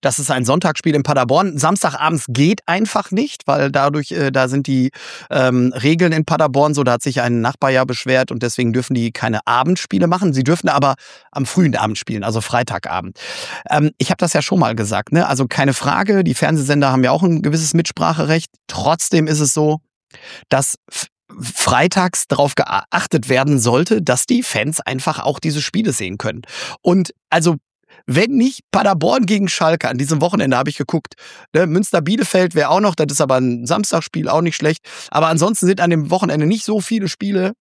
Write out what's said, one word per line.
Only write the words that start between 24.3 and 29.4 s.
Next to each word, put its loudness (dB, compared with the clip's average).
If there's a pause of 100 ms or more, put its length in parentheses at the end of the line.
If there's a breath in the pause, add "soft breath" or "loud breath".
Fans -2
einfach -4
auch -2
diese -2
Spiele -2
sehen -6
können. -6 (380 loud breath)
Und 2 (160)
also, 4 (500 soft breath)
wenn 2
nicht 0 (100)
Paderborn 2
gegen 0